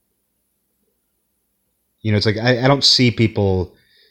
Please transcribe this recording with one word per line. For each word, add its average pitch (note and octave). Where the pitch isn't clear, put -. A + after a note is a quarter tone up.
You G#2+
know, G#2
it's -
like, G#2+
I, A#2+
I C3
don't C#3
see B2
people G2